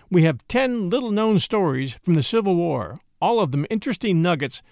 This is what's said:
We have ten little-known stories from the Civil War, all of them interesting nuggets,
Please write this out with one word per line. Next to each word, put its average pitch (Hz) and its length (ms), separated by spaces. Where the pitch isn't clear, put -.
We 170 140
have 147 240
ten 240 420
little-known 220 480
stories 135 540
from - 220
the 151 100
Civil 196 320
War, 139 420
all 226 180
of 151 140
them 143 180
interesting 208 500
nuggets, 151 400